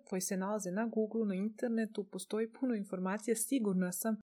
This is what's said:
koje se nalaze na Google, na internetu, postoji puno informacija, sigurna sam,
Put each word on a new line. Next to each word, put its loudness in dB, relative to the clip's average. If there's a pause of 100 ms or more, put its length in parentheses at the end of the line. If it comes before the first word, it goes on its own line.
koje -2
se -2
nalaze 0
na 0
Google, 0
na 2
internetu, -2
postoji -2
puno 0
informacija, -2
sigurna 2
sam, 0 (240)